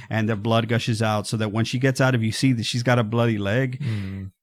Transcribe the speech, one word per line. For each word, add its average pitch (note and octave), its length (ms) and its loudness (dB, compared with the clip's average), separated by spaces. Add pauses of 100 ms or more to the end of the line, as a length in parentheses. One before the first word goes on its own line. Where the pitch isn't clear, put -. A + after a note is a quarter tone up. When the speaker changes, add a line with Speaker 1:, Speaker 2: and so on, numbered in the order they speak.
Speaker 1:
And A2 200 0
the A2 80 0
blood A2+ 320 0
gushes A#2 340 0
out G#2+ 240 -2
so A#2+ 120 -4
that G#2+ 120 -2
when A2 140 0
she B2 160 -2
gets C3+ 200 2
out, C3 140 4
if A2+ 80 0
you A2 80 0
see C3+ 220 2
that A2+ 140 0
she's A#2+ 180 -2
got B2 160 4
a - 20 2
bloody A#2 360 0
leg, B2+ 440 -2
Speaker 2:
Mm. G2 480 -6 (120)